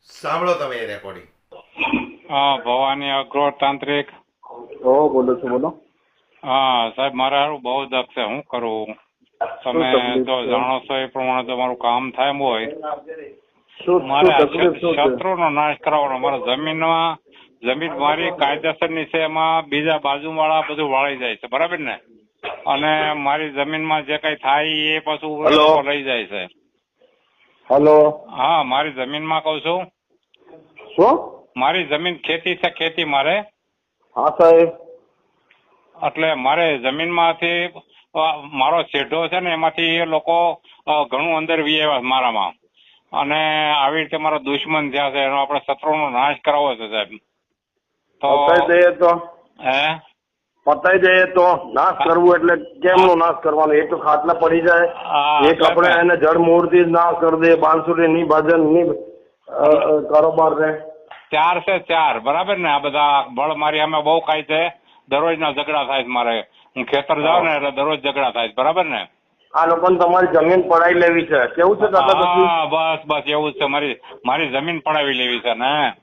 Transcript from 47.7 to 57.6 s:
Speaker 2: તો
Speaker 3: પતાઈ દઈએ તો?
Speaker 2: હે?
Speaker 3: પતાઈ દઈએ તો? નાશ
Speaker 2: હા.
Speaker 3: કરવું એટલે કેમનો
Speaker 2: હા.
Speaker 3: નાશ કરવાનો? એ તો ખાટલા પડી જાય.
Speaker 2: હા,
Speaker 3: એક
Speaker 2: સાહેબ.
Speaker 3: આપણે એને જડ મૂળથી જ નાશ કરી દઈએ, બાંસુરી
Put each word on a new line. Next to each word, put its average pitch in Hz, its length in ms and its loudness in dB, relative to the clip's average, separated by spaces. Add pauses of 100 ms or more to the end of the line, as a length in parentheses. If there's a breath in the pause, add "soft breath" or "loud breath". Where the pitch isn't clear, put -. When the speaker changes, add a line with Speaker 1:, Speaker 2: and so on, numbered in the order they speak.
Speaker 2:
તો 139 240 2
Speaker 3:
પતાઈ 170 220 4
દઈએ 175 240 6
તો? 170 300 2 (440)
Speaker 2:
હે? 143 300 0 (720)
Speaker 3:
પતાઈ 180 340 4
દઈએ 185 260 6
તો? 180 480 2
નાશ 160 200 2
Speaker 2:
હા. 143 120 -2
Speaker 3:
કરવું 175 300 6
એટલે 170 440 0
કેમનો 185 280 4
Speaker 2:
હા. 180 80 6
Speaker 3:
નાશ 165 280 0
કરવાનો? 151 300 2
એ 151 140 4
તો 170 100 -4
ખાટલા 151 360 2
પડી 165 280 2
જાય. 170 260 4
Speaker 2:
હા, 147 600 0
Speaker 3:
એક 160 120 2
Speaker 2:
સાહેબ. 156 160 4
Speaker 3:
આપણે 175 100 4
એને 175 280 4
જડ 160 220 2
મૂળથી 170 460 4
જ 170 40 2
નાશ 170 340 2
કરી 160 180 2
દઈએ, 165 160 6
બાંસુરી 160 520 2